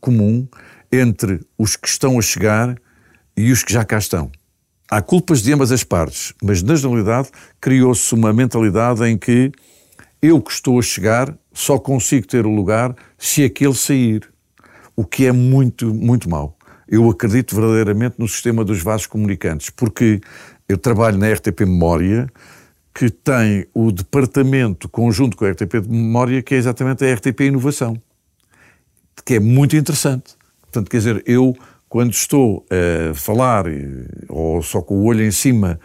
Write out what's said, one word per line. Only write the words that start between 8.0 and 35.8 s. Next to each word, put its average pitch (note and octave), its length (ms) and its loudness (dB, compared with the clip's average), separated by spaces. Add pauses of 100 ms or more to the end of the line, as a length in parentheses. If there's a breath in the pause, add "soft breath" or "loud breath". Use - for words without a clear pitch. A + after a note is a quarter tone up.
uma A2+ 180 2
mentalidade A#2 720 0
em A2+ 140 0
que B2+ 320 2 (680 soft breath)
eu D#3 220 4
que - 100 -8
estou B2 280 0
a - 20 2
chegar A#2 560 -2 (160)
só - 240 0
consigo C3+ 480 0
ter A#2+ 220 0
o - 20 0
lugar G#2+ 460 0 (200 soft breath)
se - 280 -2
aquele C#3 320 0
sair, A#2 520 0 (680 soft breath)
o A2 100 -2
que C3 220 0
é B2+ 40 4
muito, B2 640 2
muito A#2+ 340 0
mau. D2+ 300 -6 (300 soft breath)
Eu A2+ 200 4
acredito A#2 480 0
verdadeiramente A2 600 0
no A#2 100 -2
sistema A2+ 380 -2
dos G2 160 -2
vasos G#2 240 -4
comunicantes, G2 640 -4
porque A2 520 0 (460 loud breath)
eu G2 100 0
trabalho A2 420 0
na G#2 80 2
R G#2+ 120 0
T G#2+ 120 -4
P G#2 140 -2
Memória, F#2 640 0 (640 soft breath)
que A#2+ 180 -2
tem A2 640 0
o A2+ 180 0
departamento B2+ 960 0
conjunto A#2 480 0
com A2 80 -2
a G2 40 0
R F#2+ 60 -4
T G#2 120 -4
P A2+ 140 -2
de A2+ 80 -8
Memória, A#2 520 0
que B2+ 140 -4
é - 20 2
exatamente B2+ 480 -2
a - 20 2
R B2+ 140 0
T C#3 100 -2
P C#3 140 0
Inovação, C3+ 500 -2 (1300 soft breath)
que B2+ 120 0
é A2 40 4
muito C3 380 4
interessante. C#3 560 -2 (280)
Portanto, - 280 -6
quer B2 80 -2
dizer, A2 280 0
eu, B2 300 2 (320 loud breath)
quando A#2+ 240 0
estou A#2+ 580 0
a E2+ 460 0
falar, G#2+ 520 0
eh, C#2 380 -10 (220)
ou D#2+ 340 -4
só F2+ 200 -6
com G2+ 140 -4
o G2+ 100 2
olho A2+ 180 2
em G#2+ 80 0
cima, G2 540 0